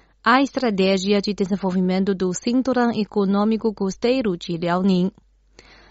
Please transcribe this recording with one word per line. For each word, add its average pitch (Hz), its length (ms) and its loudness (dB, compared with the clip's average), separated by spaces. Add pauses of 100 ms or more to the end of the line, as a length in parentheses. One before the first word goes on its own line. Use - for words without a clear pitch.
(240)
à 254 160 4
estratégia 196 800 0
de 202 140 -4
desenvolvimento 185 800 0
do 185 180 -2
cinturão 240 600 0
econômico 208 840 0
costeiro 220 600 -2
de 170 200 -8
Liaoning. 180 540 2 (800)